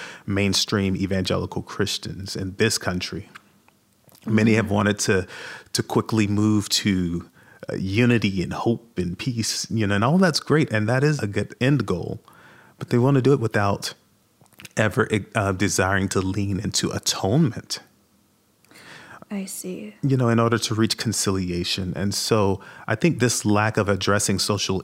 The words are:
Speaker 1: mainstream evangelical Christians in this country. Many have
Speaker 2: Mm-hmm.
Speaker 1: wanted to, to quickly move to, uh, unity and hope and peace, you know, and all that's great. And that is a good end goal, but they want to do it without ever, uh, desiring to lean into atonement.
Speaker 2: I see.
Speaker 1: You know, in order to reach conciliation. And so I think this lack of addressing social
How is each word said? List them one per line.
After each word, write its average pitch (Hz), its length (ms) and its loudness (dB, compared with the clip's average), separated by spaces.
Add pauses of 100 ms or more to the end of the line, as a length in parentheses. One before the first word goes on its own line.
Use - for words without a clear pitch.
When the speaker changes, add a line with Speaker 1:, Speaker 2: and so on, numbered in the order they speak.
(260)
Speaker 1:
mainstream 98 720 0
evangelical 92 680 -2
Christians - 760 -6
in 95 200 -6
this 107 220 0
country. 90 500 -6 (1000)
Many 107 280 4
have 107 120 2
Speaker 2:
Mm-hmm. 95 80 0
Speaker 1:
wanted 104 260 2
to, 95 260 2 (460)
to - 100 -2
quickly - 440 0
move 104 440 2
to, 87 580 0 (420)
uh, - 60 -6
unity 104 640 2
and 71 100 -4
hope - 460 -4
and 90 200 -4
peace, - 520 -4
you 107 160 0
know, 101 80 2
and 101 100 2
all 151 140 4
that's 185 220 2
great. 160 320 2
And 107 160 0
that 127 160 2
is 151 160 2
a 110 60 -2
good 104 340 -4
end 127 260 2
goal, 90 340 -4 (580)
but - 120 -12
they 123 80 4
want 135 180 4
to 127 60 4
do 131 100 6
it 131 80 4
without 101 540 0 (840)
ever, 110 320 2 (260)
uh, 98 180 2
desiring 95 580 0
to 101 100 0
lean 95 400 -2
into 101 300 -2
atonement. - 920 -2 (1500)
Speaker 2:
I 196 160 -6
see. 208 560 -12
Speaker 1:
You 135 160 2
know, 123 100 4
in 117 100 4
order 117 200 4
to - 160 -4
reach 107 240 0
conciliation. 92 960 -2
And 101 180 -2
so 98 460 2 (260)
I 110 80 -2
think 156 240 0
this 120 280 0
lack 104 320 2
of 98 100 2
addressing 98 500 0
social 95 440 -2